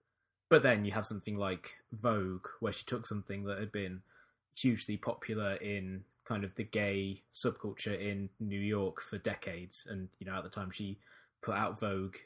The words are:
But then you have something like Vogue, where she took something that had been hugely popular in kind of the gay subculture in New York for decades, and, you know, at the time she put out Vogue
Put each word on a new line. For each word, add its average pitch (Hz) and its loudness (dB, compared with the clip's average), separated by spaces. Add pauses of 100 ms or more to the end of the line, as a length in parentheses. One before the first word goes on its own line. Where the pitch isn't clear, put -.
(480)
But 151 12
then 113 6
you 98 0
have 104 0
something 104 -4
like 95 -2 (160)
Vogue, 104 0 (120)
where 104 0
she - -6
took 117 -2
something 101 -4
that 98 -2
had 104 -4
been 92 -4 (540)
hugely 107 2
popular 104 -2
in 98 -4 (200)
kind 101 -2
of 92 -6
the 110 -2
gay 98 0 (100)
subculture 104 -2
in 98 -2 (120)
New 101 -2
York 101 2
for - -6
decades, 90 -4
and, 95 -6 (100)
you 92 -10
know, 95 -4
at 92 -4
the 92 -10
time 95 -4
she 98 -6 (440)
put 107 0
out 104 0
Vogue 95 0